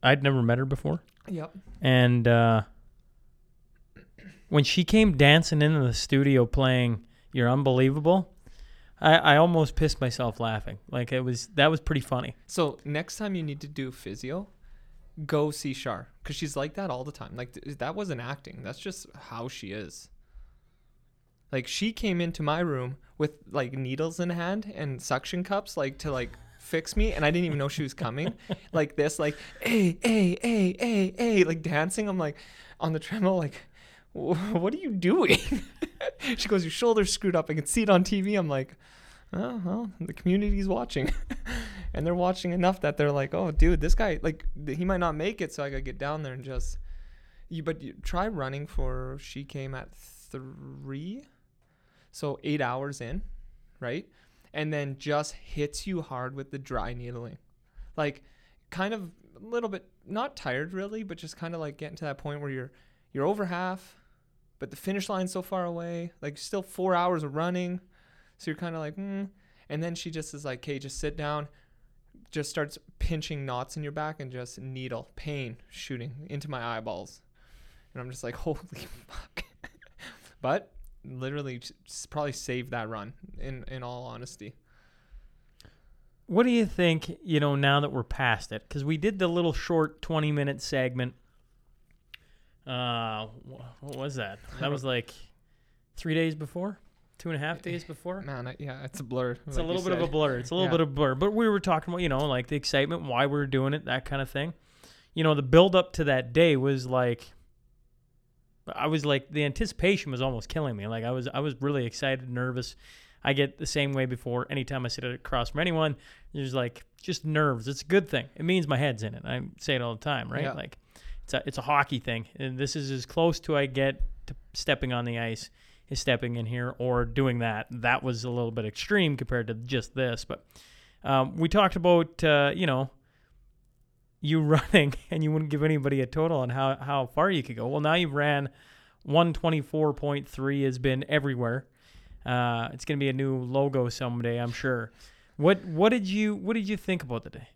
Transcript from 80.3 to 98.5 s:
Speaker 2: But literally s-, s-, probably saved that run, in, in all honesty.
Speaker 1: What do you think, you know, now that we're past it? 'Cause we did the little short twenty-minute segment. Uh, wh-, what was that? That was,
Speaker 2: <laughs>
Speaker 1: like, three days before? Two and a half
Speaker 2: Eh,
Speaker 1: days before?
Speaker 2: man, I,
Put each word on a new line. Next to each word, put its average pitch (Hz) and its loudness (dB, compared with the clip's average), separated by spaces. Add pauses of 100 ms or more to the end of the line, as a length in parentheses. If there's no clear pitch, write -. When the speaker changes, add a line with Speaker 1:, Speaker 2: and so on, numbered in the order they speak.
Speaker 2:
But 147 -2 (340)
literally 131 -8
s-, - -16 (140)
s-, - -14
probably 147 -4
saved 127 -8
that 113 -6
run, 110 -10 (240)
in, 131 -10
in 131 -10
all 123 -10
honesty. 120 -14 (1700)
Speaker 1:
What 202 4
do 254 4
you 233 4
think, 170 0
you 160 2
know, 143 2
now 143 4
that 143 -2
we're 131 -2
past - 0
it? 107 -10
'Cause 143 -6
we 156 -2
did 196 -2
the 185 2
little 170 2
short - 0
twenty-minute 147 0
segment. 127 -2 (1500)
Uh, 117 -4
wh-, 123 -18
what 139 -12
was 135 -6
that? 101 -6 (200)
That 135 -2
was, 135 -4
Speaker 2:
<laughs> 135 0
Speaker 1:
like, 117 -4 (800)
three 160 -4
days 165 2
before? 175 -8 (380)
Two - -8
and 160 -2
a 139 -4
half 156 -4
Speaker 2:
Eh, - -18 (100)
Speaker 1:
days 170 -6
before? 180 -10
Speaker 2:
man, 127 -10
I, 127 -12